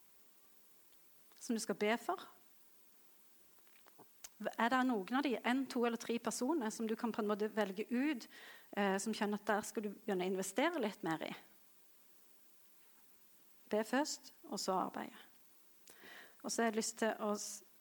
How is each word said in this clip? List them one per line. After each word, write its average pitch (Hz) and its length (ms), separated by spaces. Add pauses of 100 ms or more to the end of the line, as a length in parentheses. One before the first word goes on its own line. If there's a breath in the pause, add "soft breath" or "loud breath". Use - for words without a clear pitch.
(1500)
som 233 100
du 214 60
skal 202 160
be 214 240
for? 370 200 (2250)
Er 233 140
det 254 180
noen 226 300
av 294 40
de, 262 120 (120)
en, 262 220
to 240 180
eller 226 140
tre 233 180
personer, 247 540
som 226 160
du 226 100
kan 226 140
på - 100
en 208 60
måte 208 260
velge 202 360
ut, 262 340 (500 loud breath)
eh, 196 260
som 220 140
kjenner 208 240
at - 80
der 214 200
skal 214 180
du 208 80
begynne 185 320
å 190 80
investere 269 480
litt 208 240
mer 160 220
i? - 40 (2500)
Be 214 160
først, - 460 (160)
og 202 120
så 190 160
arbeide. - 460 (1200 loud breath)
Og 233 80
så - 100
har 233 80
jeg 220 120
lyst - 200
til 220 120 (120)
å 208 120
s-, - 260 (180)